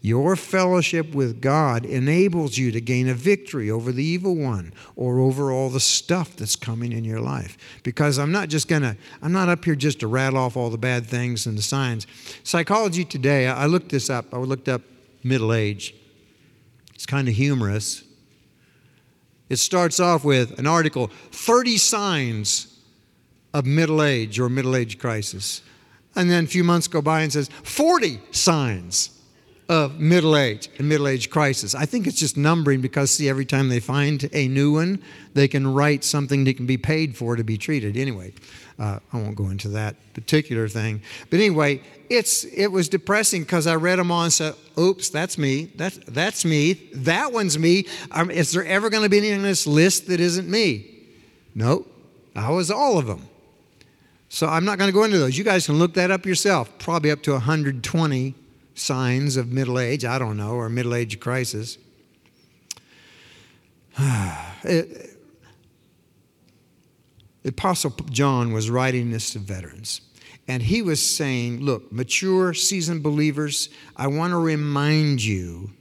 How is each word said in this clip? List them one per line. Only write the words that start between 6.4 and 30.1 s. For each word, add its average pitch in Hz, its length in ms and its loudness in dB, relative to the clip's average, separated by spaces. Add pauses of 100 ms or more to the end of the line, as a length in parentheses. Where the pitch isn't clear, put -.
coming 117 380 -6
in 113 100 -4
your 110 200 -4
life. 123 340 -6 (260)
Because 135 360 0
I'm 143 120 0
not 185 200 -2
just 151 180 -2
gonna, 135 300 0 (240)
I'm 160 100 -2
not 185 160 2
up 175 160 0
here 160 100 2
just 139 260 -2
to 117 60 -4
rattle 131 320 2
off 127 160 0
all 120 140 -2
the 113 80 -4
bad 123 300 -2
things 120 400 -2
and 107 100 -2
the 104 60 -2
signs. 123 440 -2 (380)
Psychology 180 600 0
Today, 135 400 2
I, 127 160 -2
I 147 40 2
looked 175 220 2
this 139 220 -2
up. 123 240 -6
I - 20 -6
looked 131 320 -4
up 123 140 -2 (420)
middle 117 300 2
age. 104 400 -2 (1000)
It's - 120 -14
kinda 135 260 0
humorous. 110 680 0 (1500)
It 131 80 -2
starts 175 400 2
off 175 260 4
with 131 340 2
an 127 80 -2
article, 156 440 2 (220)
"Thirty 240 460 4
signs 143 880 0 (880)
of 143 100 0
middle 156 380 2
age 113 360 0
or 123 120 2
middle 131 260 0
age 113 220 -2
crisis." 104 640 -6 (520)
And 180 160 2
then 170 140 4
a - 20 -2
few 175 160 0
months 170 240 4
go 160 140 0
by 156 220 2
and 147 100 -2
says, 143 160 -2 (140)
"Forty 285 580 2 (100)
signs 113 800 0 (580)
of 156 340 0
middle 156 360 6